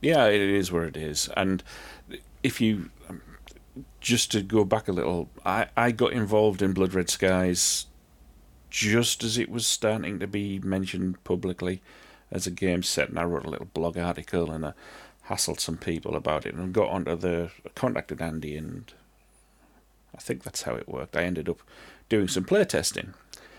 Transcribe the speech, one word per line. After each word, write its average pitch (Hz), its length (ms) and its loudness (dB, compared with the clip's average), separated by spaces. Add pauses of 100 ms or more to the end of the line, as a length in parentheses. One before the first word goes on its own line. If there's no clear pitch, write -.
yeah, 143 260 6
it 104 140 6
is 98 320 2
what 82 120 2
it 80 120 -6
is. 76 400 -4
And 95 260 2 (800)
if - 180 0
you, 107 300 2 (180)
um, 90 140 -14 (800)
just - 320 2
to 107 100 2
go 104 220 4
back 107 240 2
a 98 40 0
little, 85 360 0 (160)
I, 101 220 2 (100)
I 120 160 6
got 113 200 2
involved 107 500 4
in 95 100 4
Blood 95 220 2
Red 90 160 0
Skies 92 760 2 (840)
just 113 520 2
as 113 160 -2
it 107 120 -2
was 113 160 -4
starting 104 520 0
to 101 80 -6
be 101 320 -4
mentioned 95 640 -2
publicly 90 580 -2 (480)
as 95 160 -4
a 92 40 -4
game 90 320 2
set, - 280 0
and 80 80 -4
I 85 60 0
wrote 85 220 -2
a 80 40 -6
little - 220 -8
blog 82 260 -2
article 85 520 -2
and 80 160 -6
I 76 60 -6 (560)
hassled - 320 -2
some 80 180 -4
people 80 380 -4
about 78 300 0
it - 80 -6
and 92 180 -6
got 104 160 4
onto 87 280 -2
the, 85 340 -2 (240)
contacted - 480 -4
Andy, 80 340 -6
and 78 360 -12 (1200)
I - 60 -20
think - 220 -6
that's - 200 -10
how 60 120 -4
it - 140 -8
worked. - 280 -10
I 85 80 2
ended 85 240 -2
up 85 120 -4 (500)
doing 104 180 4
some 95 160 0
playtesting, - 720 0 (440)